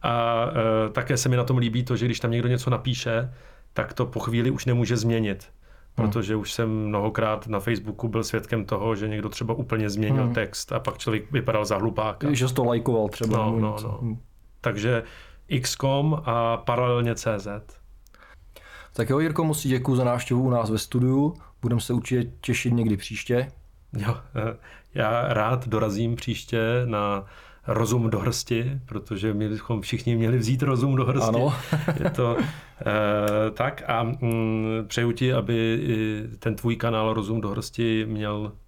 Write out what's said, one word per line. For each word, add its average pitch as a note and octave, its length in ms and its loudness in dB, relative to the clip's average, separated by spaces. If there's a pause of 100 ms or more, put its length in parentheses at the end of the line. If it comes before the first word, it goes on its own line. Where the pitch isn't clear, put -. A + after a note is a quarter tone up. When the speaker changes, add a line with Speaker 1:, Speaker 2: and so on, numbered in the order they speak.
Speaker 1:
A, A#2 480 2
eh, A2 400 2
také B2+ 280 0
se C3 120 0
mi B2+ 60 4
na B2 80 2
tom B2+ 140 2
líbí A#2+ 260 2
to, B2 120 -2
že A2+ 100 0
když A#2+ 140 0
tam A#2+ 120 0
někdo A#2+ 160 2
něco B2 220 0
napíše, A#2+ 640 -2 (400)
tak - 200 -4
to B2 120 0
po - 140 -4
chvíli A#2 320 2
už C3+ 140 -4
nemůže A#2+ 320 2
změnit. A2 520 0 (480)
Speaker 2:
Hmm. A2+ 100 2
Speaker 1:
Protože G#2 280 0
už G#2+ 180 -4
jsem A2+ 160 0 (180)
mnohokrát G#2+ 600 0
na G#2+ 120 -2
Facebooku G#2 480 -2
byl A2 160 0
svědkem A2 420 -2
toho, G#2+ 300 -2
že G#2 120 -4
někdo G#2+ 220 -4
třeba A#2 240 -4
úplně A2+ 360 0
změnil A2 340 2
Speaker 2:
Hmm. A#2+ 100 2
Speaker 1:
text - 380 -4
a B2 80 0
pak A#2 180 -6
člověk A2 340 -2
vypadal A2 340 2
za G2+ 120 0
hlupáka. A2 560 0
Speaker 2:
Že B2+ 140 2
jsi B2 60 -2
to C3 100 2
lajkoval A#2+ 460 2
třeba, A2+ 280 0
Speaker 1:
No, A2 80 2
Speaker 2:
nebo A2+ 140 2
Speaker 1:
no, G#2+ 120 2
Speaker 2:
něco. G#2+ 160 -6
Speaker 1:
no. G#2 140 -4
Speaker 2:
Hmm. A2+ 160 -4 (440)
Speaker 1:
Takže A#2 420 0 (440)
X B2+ 340 -2
com C#3+ 440 2
a A#2 320 2
paralelně A#2+ 580 2
C A2 240 -2
Z. G#2 220 -8 (1300)
Speaker 2:
Tak A#2 160 -2
jo, C3+ 100 4
Jirko, D#3+ 240 2
moc D#3 180 0
ti C#3 80 0
děkuju B2+ 280 2
za B2+ 60 2
návštěvu B2 400 2
u C3 60 2
nás A#2 200 2
ve A2 80 2
studiu. C3 560 2 (280)
Budem A#2+ 180 2
se - 140 -4
určitě A#2+ 380 0 (100)
těšit A#2+ 320 0
někdy A2 240 2
příště. B2 540 -2 (460)
Speaker 1:
Jo, A2+ 200 -2 (180)
eh, A2 220 -4 (360)
já A#2 400 2
rád A#2+ 340 2
dorazím A2 480 0
příště A#2 440 -4 (260)
na G2+ 400 0 (420)
Rozum A2+ 420 2
do G#2+ 100 0
hrsti, A#2+ 680 -2
protože G#2+ 480 -4
my G#2 160 0
bychom G#2+ 320 -4
všichni A#2+ 340 -2
měli A2+ 220 2
vzít B2 260 2
rozum C3+ 320 2
do C3 100 4
hrsti. A#2 220 2
Speaker 2:
Ano. A#2+ 260 2 (240)
Speaker 1:
<laughs> D3+ 260 -2
Je F3 60 2
to, B2 280 0 (440)
eh, G#2 680 2
tak C3+ 360 -4
a, A2+ 160 2
mm, A2+ 840 0
přeju A#2+ 240 0
ti, B2+ 220 0
aby A2+ 500 2
i A2 400 0 (160)
ten A2 160 -2
tvůj A#2 200 0
kanál A2 380 2
Rozum A2 280 0
do G#2 80 -2
hrsti A2 600 0
měl G#2+ 420 -4 (160)